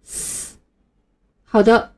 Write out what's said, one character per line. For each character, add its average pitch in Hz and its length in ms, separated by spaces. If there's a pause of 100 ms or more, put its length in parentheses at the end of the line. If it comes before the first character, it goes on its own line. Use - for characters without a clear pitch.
，S。 - 540 (840)
好 - 180
的 226 360